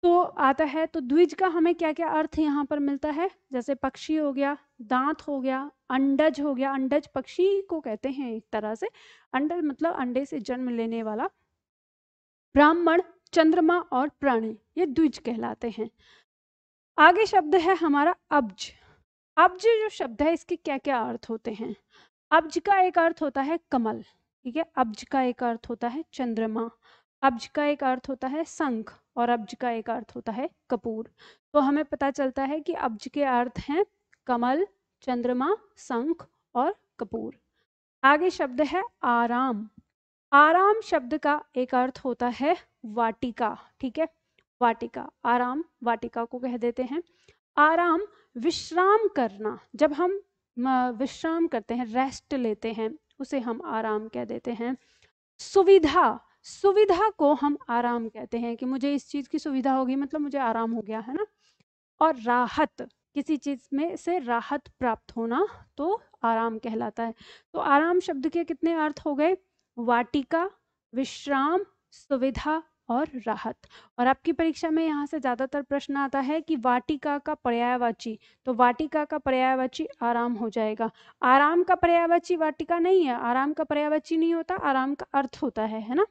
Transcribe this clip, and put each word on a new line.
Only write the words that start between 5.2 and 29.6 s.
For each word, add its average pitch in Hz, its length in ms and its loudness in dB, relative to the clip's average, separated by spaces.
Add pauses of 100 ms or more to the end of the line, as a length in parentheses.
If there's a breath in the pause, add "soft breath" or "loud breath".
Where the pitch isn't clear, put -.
हो 285 180 -6
गया, 262 300 -4 (200)
अंडज 277 500 2
हो 285 140 0
गया, 269 180 -2
अंडज 269 340 0
पक्षी 381 560 0
को 349 180 -6
कहते 240 280 -6
हैं 262 240 -6
एक 220 200 -10
तरह 214 220 -4
से, 381 140 -8 (440 soft breath)
अंडज 311 320 -2
मतलब 302 300 -2
अंडे 247 300 -4
से 294 160 -8
जन्म 247 280 -6
लेने 226 340 -4
वाला, 220 240 -4 (1300)
ब्राह्मण, 330 480 4 (300)
चंद्रमा 330 460 4 (140)
और 269 160 0 (120)
प्राणी, 226 360 0 (220)
ये 349 80 2
द्विज 285 320 0
कहलाते 226 520 -6
हैं। 226 200 -8 (1080 soft breath)
आगे 349 280 8
शब्द 339 280 4
है 359 220 6
हमारा 311 380 2 (160)
अब्ज। 247 400 0 (680 soft breath)
अब्ज 359 260 4
जो 440 260 4
शब्द 254 340 -4
है, 320 100 4
इसके 339 240 -4
क्या 285 220 -4
क्या 269 220 -2
अर्थ 233 300 -6
होते 226 220 -6
हैं? 214 220 -8 (560 soft breath)
अब्ज 320 280 4
का 392 220 2
एक 370 180 4
अर्थ 330 240 2
होता 277 180 -2
है 311 180 -2 (120)
कमल, 226 320 -2 (420)
ठीक 240 120 -8
है, 320 80 -2 (120)
अब्ज 233 280 -2
का 269 180 -2
एक 247 220 -2
अर्थ 233 260 -4
होता 240 180 -4
है 285 240 -8
चंद्रमा, 226 580 -4 (520 soft breath)
अब्ज 254 240 2
का 302 180 -4
एक 294 200 -2
अर्थ 254 240 -2
होता 262 200 -6
है 302 160 -4
शंख, 247 480 -4 (240)
और 240 120 0
अब्ज 233 260 -2
का 247 160 -4